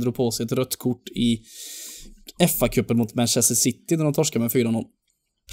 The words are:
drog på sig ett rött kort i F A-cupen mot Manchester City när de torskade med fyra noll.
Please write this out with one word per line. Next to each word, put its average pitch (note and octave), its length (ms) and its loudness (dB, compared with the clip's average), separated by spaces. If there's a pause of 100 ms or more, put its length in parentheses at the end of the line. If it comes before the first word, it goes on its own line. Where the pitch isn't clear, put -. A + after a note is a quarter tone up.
drog A#2+ 140 0
på A#2+ 160 0
sig A#2 160 -4
ett A#2 60 -6
rött B2+ 240 -2
kort - 400 -4
i A#2 220 2 (1000)
F E3+ 220 4
A-cupen A#2+ 340 0
mot A#2 180 0
Manchester A#2+ 400 2
City - 420 0
när D#3 80 0
de D3 80 2
torskade D3+ 300 0
med A#2 100 0
fyra A#2 180 2
noll. A2+ 140 -2 (680)